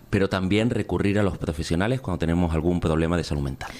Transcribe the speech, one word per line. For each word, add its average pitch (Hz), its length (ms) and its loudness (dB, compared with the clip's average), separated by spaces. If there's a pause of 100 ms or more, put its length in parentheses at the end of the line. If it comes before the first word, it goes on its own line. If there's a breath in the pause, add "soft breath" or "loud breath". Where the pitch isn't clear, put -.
pero 98 220 2
también 101 400 2
recurrir 101 480 0
a 107 40 2
los 95 140 0
profesionales 90 640 -2
cuando 87 200 -4
tenemos 85 340 2
algún 82 260 2
problema 82 360 2
de 80 80 0
salud 73 180 -2
mental. 67 380 -6